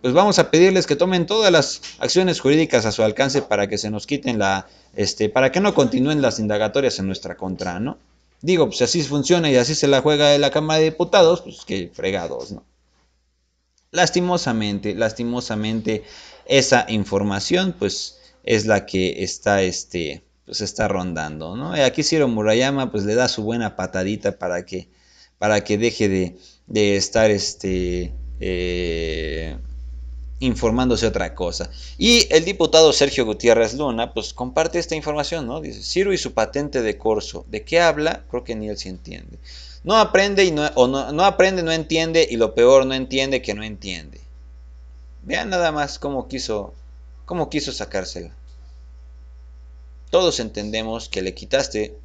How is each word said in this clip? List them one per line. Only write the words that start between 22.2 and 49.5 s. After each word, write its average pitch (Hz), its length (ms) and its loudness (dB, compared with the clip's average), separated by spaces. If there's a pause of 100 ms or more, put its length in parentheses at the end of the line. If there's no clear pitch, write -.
Murayama, 120 640 0
pues, 101 140 -4
le 104 100 -2
da 123 140 2
su - 140 -4
buena 113 320 -4
patadita 95 640 -4
para 90 280 -6
que, 92 220 -12 (500)
para 104 260 0
que 104 140 0
deje 113 300 0
de, 92 280 0 (300)
de 104 300 2
estar, 110 340 2
este, 90 840 -2 (280)
eh, 82 1160 -4 (840)
informándose 117 680 0
otra 92 280 -4
cosa. 85 360 -6 (260)
Y 233 380 6
el 165 100 6
diputado 160 480 6
Sergio 139 320 2
Gutiérrez 113 500 4
Luna, 120 380 -4
pues, - 220 -10
comparte 160 440 -4
esta 165 180 -4
información, 147 500 -6
¿no? 147 160 -10
Dice, 120 200 -14
"Ciro 196 300 0
y 175 60 0
su - 160 -8
patente 139 480 -2
de 107 160 -2
corso, 107 500 -2
¿de - 160 -10
qué 165 160 2
habla?". 156 480 0
Creo 123 160 -8
que 113 120 -8
ni 107 120 -8
él 104 80 -8
se 95 140 -12
entiende. - 480 -16 (460)
No 196 120 4
aprende 196 480 4
y 175 60 2
no, 151 240 0
o 127 140 4
no, 135 240 -4
no 165 120 2
aprende, 190 380 2
no 160 80 -2
entiende, 160 580 2
y 117 80 -4
lo 110 200 2
peor, 131 300 6
no 131 80 -4
entiende 131 460 -2
que 104 140 -6
no 107 80 -10
entiende. 90 580 -12 (1000)
Vean - 260 -6
nada 175 220 0
más 147 300 -4
cómo 139 260 -6
quiso, 107 480 -8 (500)
cómo 175 240 -4
quiso 147 220 -6
sacársela. 92 640 -8 (1800)